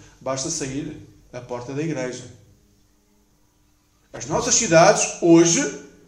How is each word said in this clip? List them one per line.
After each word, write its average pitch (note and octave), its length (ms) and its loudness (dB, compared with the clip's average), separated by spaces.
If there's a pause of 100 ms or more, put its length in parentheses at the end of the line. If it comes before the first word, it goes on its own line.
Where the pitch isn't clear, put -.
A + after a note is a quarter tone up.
(200)
Basta C3+ 300 -8
sair C#3 580 -10 (240)
à B2 80 -16
porta B2 340 -12
da C#3+ 80 -6
igreja. C3 420 -8 (1900)
As A#2+ 140 -14
nossas A3+ 300 -2
cidades F3+ 680 2
hoje E3+ 640 4 (220)